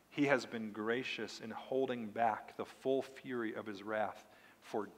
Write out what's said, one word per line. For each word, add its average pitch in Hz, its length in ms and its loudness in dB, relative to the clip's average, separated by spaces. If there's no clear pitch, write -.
He 143 180 4
has 135 200 6
been 113 260 -4
gracious 110 680 -2
in 113 100 -8
holding 123 560 0
back 107 500 2
the - 80 -4
full 131 380 2
fury 120 520 -4
of 110 120 -4
his 101 160 -6
wrath 107 420 -2
for 104 360 -2